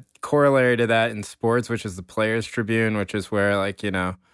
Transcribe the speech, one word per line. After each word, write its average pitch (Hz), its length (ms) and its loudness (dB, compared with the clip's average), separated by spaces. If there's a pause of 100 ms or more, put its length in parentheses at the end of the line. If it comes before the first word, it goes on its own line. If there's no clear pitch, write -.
(200)
corollary 135 560 4
to 117 100 2
that 113 240 2
in 107 120 -8
sports, 117 480 -2
which 117 160 -4
is 92 100 -8
the 92 60 -12
Players 110 420 -2
Tribune, 113 540 0
which 95 160 -4
is 101 160 -4
where, 101 260 2
like, 98 260 -4
you 101 80 -4
know, 92 260 -4 (180)